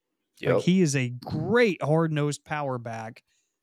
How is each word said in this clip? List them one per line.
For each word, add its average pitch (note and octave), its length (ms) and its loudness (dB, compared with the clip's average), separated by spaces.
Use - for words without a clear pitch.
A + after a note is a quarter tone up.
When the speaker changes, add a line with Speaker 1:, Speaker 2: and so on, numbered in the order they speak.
Speaker 1:
Like, F2 140 2
Speaker 2:
Yep. - 20 0
Speaker 1:
he F#3 200 4
is D3 140 2
a B2+ 140 0
great E3+ 760 0
hard-nosed D3 640 0
power C#3+ 340 -4
back A2+ 440 -10